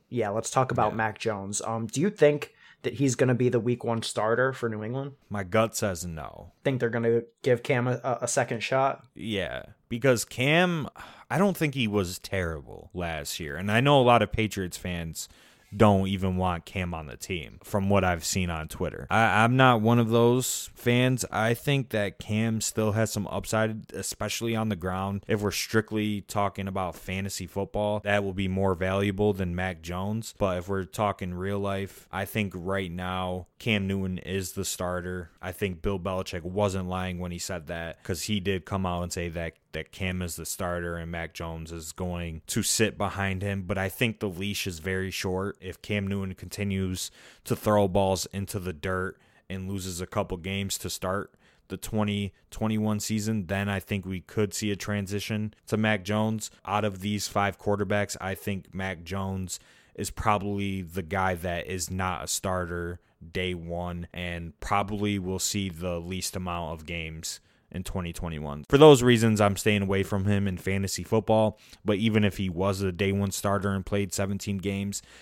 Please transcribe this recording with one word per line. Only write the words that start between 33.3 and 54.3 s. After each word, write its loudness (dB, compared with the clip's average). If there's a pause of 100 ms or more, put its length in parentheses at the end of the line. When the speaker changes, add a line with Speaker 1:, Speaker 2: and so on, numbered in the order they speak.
Speaker 2:
Cam 0
Newton -2
is -6
the -4
starter. -4 (100)
I -8
think -4
Bill 0
Belichick -4
wasn't 0
lying -4
when -6
he -8
said -8
that, -8
'cause -4
he 0
did -2
come -2
out -2
and -6
say -4
that, -6 (200)
that -8
Cam -4
is -6
the -10
starter -4
and -8
Mac -8
Jones -8
is -10
going -6
to 0
sit 2
behind -2
him. -2
But -2
I 0
think -2
the -2
leash -4
is -6
very -2
short. -4
If -12
Cam -2
Newton -4
continues -4 (320)
to -2
throw 4
balls 2
into -6
the -6
dirt -4 (320)
and -8
loses -6
a -6
couple -4
games -4
to -6
start -4 (340)
the -8
twenty -2 (180)
twenty-one -2
season, -2
then -2
I -2
think -4
we -6
could -2